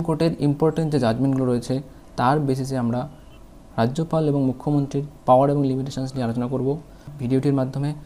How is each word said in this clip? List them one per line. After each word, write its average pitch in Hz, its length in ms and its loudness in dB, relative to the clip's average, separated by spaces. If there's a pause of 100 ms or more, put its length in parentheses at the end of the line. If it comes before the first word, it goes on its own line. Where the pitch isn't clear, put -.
কোর্টের 160 240 0 (160)
ইম্পর্টেন্ট 156 460 2
যে 143 120 2
জাজমেন্টগুলো 131 460 2
রয়েছে 120 240 -2 (440)
তার 127 160 4 (120)
বেসিসে 135 380 -2
আমরা 120 160 0 (800)
রাজ্যপাল 156 520 0
এবং 139 180 2
মুখ্যমন্ত্রীর 143 560 0 (220)
পাওয়ার 127 260 8
এবং 143 160 2
লিমিটেশনস 131 460 -4
নিয়ে 127 120 -4
আলোচনা 123 260 -2
করব 123 140 -2 (520)
ভিডিওটির 131 400 2
মাধ্যমে। 135 300 -2 (160)